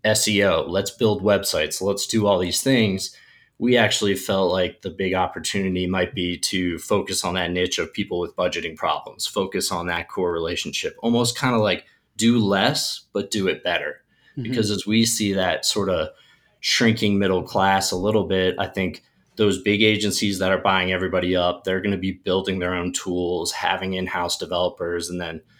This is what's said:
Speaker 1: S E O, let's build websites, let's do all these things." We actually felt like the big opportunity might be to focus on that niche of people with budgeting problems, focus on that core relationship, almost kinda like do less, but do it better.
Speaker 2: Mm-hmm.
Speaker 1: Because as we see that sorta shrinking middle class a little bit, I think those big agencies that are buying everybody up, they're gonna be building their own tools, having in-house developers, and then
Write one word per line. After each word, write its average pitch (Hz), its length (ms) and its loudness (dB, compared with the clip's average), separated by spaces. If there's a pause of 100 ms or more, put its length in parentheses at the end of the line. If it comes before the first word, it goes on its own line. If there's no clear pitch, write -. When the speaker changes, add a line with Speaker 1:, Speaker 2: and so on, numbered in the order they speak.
Speaker 1:
S 110 240 2
E 101 160 4
O, 82 200 2
let's 95 260 -2
build 104 300 2
websites, 95 600 0
let's 98 260 -2
do 110 180 2
all 101 140 4
these 123 220 0
things." 110 520 2 (460)
We 120 180 4
actually 104 380 2
felt 95 360 0
like 90 300 -2
the 98 80 -8
big 92 240 -2
opportunity 92 720 -2
might 92 260 -2
be 87 260 -4
to 87 400 -2
focus 95 440 -2
on 90 120 -2
that 87 160 -2
niche 90 260 0
of 82 160 -4
people 92 260 -4
with 85 160 -6
budgeting 85 400 -2
problems, - 520 -4
focus 95 440 -2
on 87 160 -4
that 85 220 -4
core 87 240 -2
relationship, 82 680 -6
almost 117 380 0
kinda 123 200 2
like 101 260 0 (320)
do 117 220 4
less, 104 640 2 (120)
but 101 180 -4
do 98 160 0
it 80 160 -2
better. 76 400 -4 (280)
Speaker 2:
Mm-hmm. 117 180 -6
Speaker 1:
Because 113 220 0
as 98 160 -4
we 110 180 4
see 104 280 0
that 92 320 0
sorta 92 460 0 (480)
shrinking 110 600 2
middle 92 240 2
class 95 480 2
a 95 40 -4
little 101 300 2
bit, 92 320 0
I 95 100 -2
think 90 360 -4 (340)
those 98 240 2
big 104 200 2
agencies 104 580 2
that 95 120 2
are 95 60 2
buying 92 340 2
everybody 90 440 0
up, 87 280 0
they're 92 180 -2
gonna 101 140 0
be 92 160 -2
building 95 480 -2
their 90 140 -2
own 90 180 -2
tools, 90 640 -2
having 92 400 -2
in-house 90 440 -4
developers, 87 720 -4
and 90 120 -6
then 80 200 -8 (180)